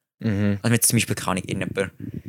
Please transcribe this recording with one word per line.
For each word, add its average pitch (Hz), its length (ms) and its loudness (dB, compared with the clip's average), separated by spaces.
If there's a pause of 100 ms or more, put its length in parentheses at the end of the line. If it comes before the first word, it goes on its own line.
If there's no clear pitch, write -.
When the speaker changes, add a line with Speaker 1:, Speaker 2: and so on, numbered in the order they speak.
(200)
Speaker 1:
Mhm. 101 420 0
Speaker 2:
Also - 20 -20
wenn 117 100 2
jetzt - 140 4
zum 123 100 4
Beispiel, - 180 0
keine - 160 -2
Ahnung, 92 140 -2
irgendjemand 95 460 -2 (380)